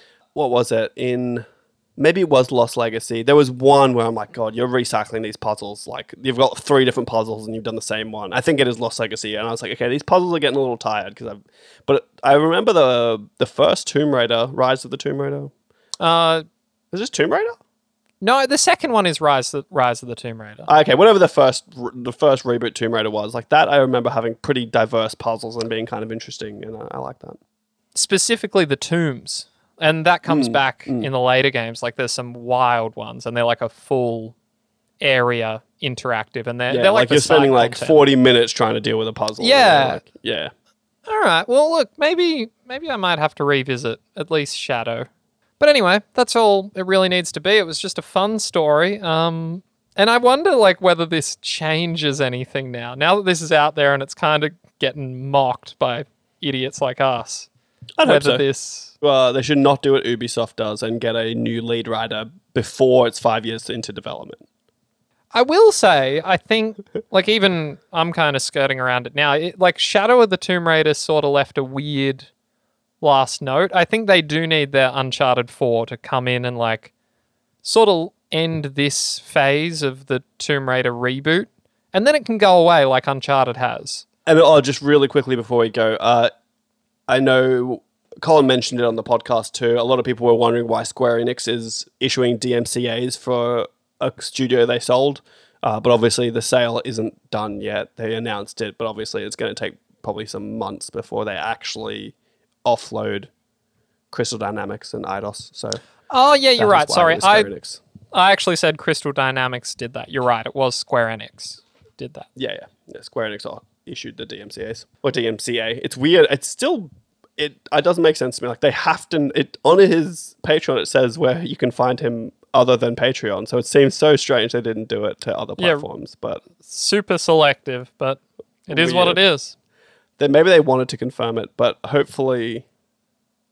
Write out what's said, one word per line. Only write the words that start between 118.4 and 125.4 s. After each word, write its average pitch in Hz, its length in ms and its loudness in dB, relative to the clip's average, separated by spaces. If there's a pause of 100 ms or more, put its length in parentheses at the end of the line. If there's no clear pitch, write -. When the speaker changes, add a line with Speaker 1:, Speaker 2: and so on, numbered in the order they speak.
Speaker 1:
me. 120 40 -6
Like, 117 120 -10
they 143 100 4
have - 400 -2
to, 147 240 0
it, - 300 -4
on 165 140 6
his 170 580 2 (100)
Patreon, 151 340 0
it 76 60 -4
says 127 320 -2
where 127 240 0
you 135 140 -8
can 127 140 -2
find 127 300 -2
him 120 320 -6 (220)
other 127 220 4
than 120 200 -2
Patreon. 110 520 -4
So 123 100 -2
it 117 80 -4
seems 139 280 4
so 151 220 4
strange 117 360 0
they 120 80 -2
didn't 110 280 -6
do 104 180 -4
it - 160 -6
to - 140 -6
other - 220 -10